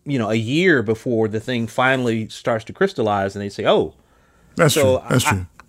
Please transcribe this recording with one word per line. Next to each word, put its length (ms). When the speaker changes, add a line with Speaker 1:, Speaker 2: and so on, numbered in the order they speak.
Speaker 1:
you 140
know, 100
a 60
year 480
before 460
the 100
thing 280
finally 600
starts 380
to 80
crystallize 600
and 80
they 60
say, 160
"Oh." 300
Speaker 2:
That's 180
Speaker 1:
So 260
Speaker 2:
true. 100
That's 160
Speaker 1:
I, 40
Speaker 2:
true. 160